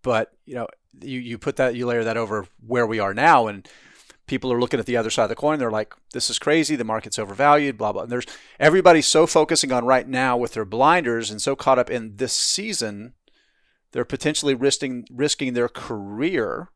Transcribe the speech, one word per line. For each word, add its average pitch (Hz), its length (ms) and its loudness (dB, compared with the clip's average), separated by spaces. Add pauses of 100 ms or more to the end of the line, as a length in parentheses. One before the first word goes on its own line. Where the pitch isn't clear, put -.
But, 110 300 0 (120)
you 131 120 -14
know, 117 100 -8 (340)
you, 127 200 -10
you 120 180 -10
put - 160 -4
that, 123 220 0
you 120 100 -4
layer 120 160 0
that 113 140 -2
over 107 320 -4 (180)
where 120 200 2
we 113 120 -2
are 98 160 0
now, 131 320 6
and 101 220 -10 (580)
people 131 240 -4
are 120 80 2
looking 123 220 0
at 107 60 -6
the 120 100 -2
other 110 140 -2
side 117 140 2
of 101 40 -2
the 110 60 -4
coin. 151 240 -2
They're 120 120 -2
like, 107 240 -4 (200)
"This 123 160 -4
is - 80 -4
crazy. 151 380 2
The 117 80 -4
market's 110 340 -6
overvalued, 135 580 2
blah, 104 160 -2
blah." 98 120 -6
And 117 60 -12
there's, 123 140 -4 (340)
everybody's 165 480 6
so 160 200 4
focusing 151 440 2
on 123 140 0
right 127 240 2
now 131 260 0
with 120 200 -4
their 110 100 -4
blinders 117 680 2
and 107 120 -10
so 139 120 0
caught 131 240 2
up 123 120 0
in 110 260 -8
this 120 160 -4
season, 120 800 -6 (800)
they're 127 140 -4
potentially 147 480 -2
risking, 127 560 -2
risking 135 420 -2
their 120 160 0
career 110 1080 -4